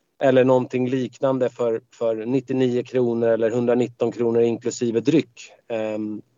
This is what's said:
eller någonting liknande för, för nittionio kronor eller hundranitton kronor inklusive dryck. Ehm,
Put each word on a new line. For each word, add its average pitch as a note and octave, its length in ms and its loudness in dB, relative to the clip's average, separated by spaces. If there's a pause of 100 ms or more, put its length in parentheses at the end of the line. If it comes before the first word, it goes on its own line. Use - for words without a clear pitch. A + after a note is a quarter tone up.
(220)
eller C3 220 6
någonting B2+ 440 2
liknande B2+ 600 -2
för, A#2 300 -2 (140)
för A2+ 220 -2
nittionio B2+ 640 -2
kronor A#2 460 0
eller A2+ 220 2
hundranitton A#2+ 640 0
kronor A#2 300 0
inklusive A#2 580 -2
dryck. - 520 -2 (160)
Ehm, G#2+ 540 -6 (160)